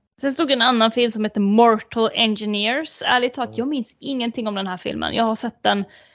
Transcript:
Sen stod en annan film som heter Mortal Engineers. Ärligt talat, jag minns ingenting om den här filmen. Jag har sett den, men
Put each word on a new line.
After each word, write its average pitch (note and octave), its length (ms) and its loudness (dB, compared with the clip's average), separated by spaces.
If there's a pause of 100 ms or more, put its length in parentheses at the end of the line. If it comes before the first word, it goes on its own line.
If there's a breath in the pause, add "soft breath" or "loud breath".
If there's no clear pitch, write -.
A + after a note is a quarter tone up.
(200)
Sen C#4 120 -2
stod C#4+ 180 0
en B3 120 2
annan A3+ 280 4
film A#3+ 200 2
som G#3+ 140 -4
heter G#3 160 -2
Mortal A3 720 4
Engineers. G#3+ 920 -2
Ärligt B3 280 0
talat, A3+ 240 -6
jag B3 100 -4
minns C#4 300 -6
ingenting A#3+ 500 -6
om G3+ 60 -4
den G3 120 -4
här F3+ 100 -6
filmen. - 380 -6
Jag A3+ 100 2
har A3 100 0
sett - 280 -8
den, G3+ 160 4
men G3 80 -4 (280 soft breath)